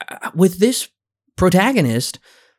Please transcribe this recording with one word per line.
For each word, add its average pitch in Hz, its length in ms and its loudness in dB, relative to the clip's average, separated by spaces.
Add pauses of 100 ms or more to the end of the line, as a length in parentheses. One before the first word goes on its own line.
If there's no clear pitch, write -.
I, - 240 -12
with 180 260 2
this 247 280 0 (480)
protagonist, 180 840 0 (380)